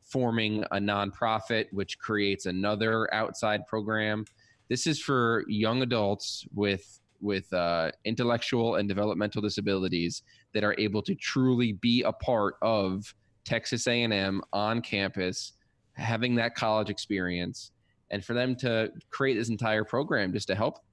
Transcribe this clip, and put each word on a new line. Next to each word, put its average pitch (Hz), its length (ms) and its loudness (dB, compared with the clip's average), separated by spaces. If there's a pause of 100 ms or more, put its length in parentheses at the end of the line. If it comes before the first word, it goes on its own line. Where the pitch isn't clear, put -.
forming 113 600 2 (100)
a 98 60 0
nonprofit, 104 920 0
which 95 280 -6
creates 101 480 0
another 104 640 0
outside 107 520 -2
program. 107 600 -2 (420)
This 127 200 -2
is 151 120 0
for 117 480 2
young 110 360 2
adults 107 680 -2
with, 98 460 -2 (220)
with, 98 320 -2
uh, 85 380 2 (120)
intellectual 117 720 0
and 101 140 0
developmental 104 520 0
disabilities 95 840 0 (300)
that 104 120 0
are 104 120 2
able 104 240 0
to 190 140 -2
truly 123 560 2
be 117 300 2
a - 100 2
part 110 500 0
of 101 540 0 (300)
Texas 117 420 -2
A 120 160 4
and 113 100 2
M 98 280 0 (100)
on 107 300 0
campus, 98 720 -2 (400)
having 117 420 0
that 117 200 0
college 107 340 2
experience, 90 840 -4 (400)
and 98 120 -4
for 120 100 -6
them 127 240 0
to 113 340 0 (200)
create 131 240 2
this 117 120 -2
entire 107 380 2
program 117 480 0
just 98 160 -4
to 95 60 2
help 113 240 -2 (140)